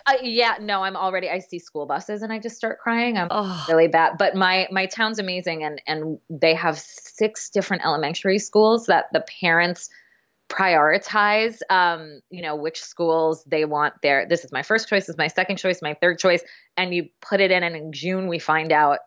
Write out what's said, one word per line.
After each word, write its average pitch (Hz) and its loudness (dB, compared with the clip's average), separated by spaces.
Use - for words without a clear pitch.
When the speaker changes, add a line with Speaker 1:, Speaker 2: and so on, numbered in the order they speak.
Speaker 1:
uh, 269 4
yeah, 233 0
no, 208 -2
I'm 190 -4
already, 185 -2
I 180 -4
see 180 -12
school - -10
buses 185 -6
and 220 -8
I 220 -8
just 226 -12
start - -6
crying. 233 0
I'm 208 -2
Speaker 2:
Ugh. 185 -4
Speaker 1:
really 165 6
bad, 165 4
but 196 2
my, 190 2
my 190 0
town's 220 -2
amazing 180 -6
and, 151 -6
and 156 -4
they 160 2
have 165 -2
six - -6
different 190 -2
elementary 160 0
schools 220 2
that 170 2
the - 0
parents 175 2
prioritize, 202 2
um, 165 0
you 180 -12
know, 156 -4
which 156 -6
schools 160 0
they 156 0
want 147 -2
their, 143 2
this 170 0
is - -16
my 160 -2
first 220 -2
choice, 196 2
this 185 -12
is 151 -8
my 156 -2
second 185 -2
choice, 185 -4
my 151 -6
third 175 0
choice, 175 2
and 180 -2
you 170 -2
put 196 0
it 190 4
in, 180 2
and 170 -4
in 156 -12
June 185 -4
we 170 -4
find 160 0
out 147 4